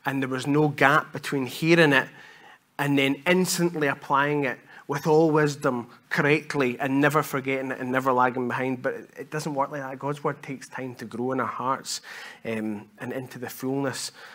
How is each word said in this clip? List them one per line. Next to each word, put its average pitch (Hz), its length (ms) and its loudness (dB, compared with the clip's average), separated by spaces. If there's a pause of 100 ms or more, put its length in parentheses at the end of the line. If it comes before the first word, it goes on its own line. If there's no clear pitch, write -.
and 135 160 -2
there 131 80 -4
was 127 160 -4
no 147 220 4
gap 147 440 4
between 143 340 -4
hearing 160 460 4
it 131 160 4 (680)
and 143 200 2
then 135 280 0
instantly 175 600 2
applying 143 580 0
it 120 140 -4 (300)
with 143 180 -4
all 160 240 6
wisdom 143 560 0 (220)
correctly 143 720 0
and 139 200 0
never 147 220 4
forgetting 135 480 -4
it - 80 -6
and 127 140 -4
never 131 200 2
lagging 123 360 2
behind. 127 340 -2
But 131 120 -2
it, - 240 -14
it 135 120 -14
doesn't 151 240 -6
work 139 160 -2
like 147 120 -8
that. 135 180 -10
God's 143 240 -6
word 143 180 -4
takes - 260 -12
time 127 280 -10
to - 80 -12
grow 117 260 -4
in 131 80 -2
our 120 80 0
hearts, - 540 -6 (440)
um, 107 440 -6 (100)
and 123 140 -10
into 127 260 -8
the 120 100 -8
fullness 131 640 -4 (240)